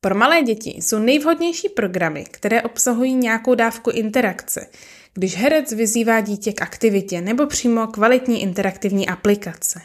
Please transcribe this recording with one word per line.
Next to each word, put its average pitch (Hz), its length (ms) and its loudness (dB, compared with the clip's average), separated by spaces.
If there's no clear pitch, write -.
Pro 190 140 0
malé 285 280 4
děti 226 280 -2
jsou - 280 -4
nejvhodnější 320 680 2
programy, 175 560 -2
které 226 380 -2
obsahují 247 520 -2
nějakou 233 400 2
dávku 226 360 0
interakce, 220 760 -2
když 185 220 -2
herec 277 360 2
vyzývá 226 480 2
dítě 202 320 -4
k 208 100 -6
aktivitě 196 580 0
nebo 233 260 0
přímo 233 400 0
kvalitní 233 560 2
interaktivní 190 680 -2
aplikace. 190 760 -2